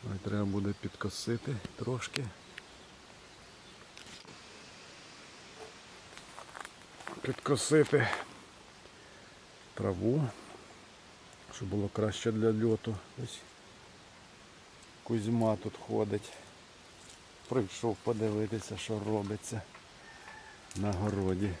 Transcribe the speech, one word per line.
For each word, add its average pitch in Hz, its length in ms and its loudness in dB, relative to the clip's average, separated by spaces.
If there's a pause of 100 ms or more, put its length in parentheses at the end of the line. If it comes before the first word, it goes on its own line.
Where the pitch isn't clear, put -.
Ну, 107 120 -2
і - 20 -2 (100)
треба 104 180 4
буде 98 360 2
підкосити - 720 -2 (200)
трошки. 127 500 -2 (4000)
Підкосити 143 880 6 (1700)
траву, 101 540 4 (1300)
щоб 104 140 -4
було 101 240 2
краще 107 380 2
для 110 340 6
льоту. 110 300 4 (280)
Ось - 160 -8 (1600)
Кузьма 113 520 4
тут - 180 -4 (140)
ходить. 107 460 2 (1160)
Прийшов 117 460 2
подивитися, 107 840 0
що 107 220 -2
робиться 104 640 0 (1120)
на 101 160 4
городі. 98 580 4 (100)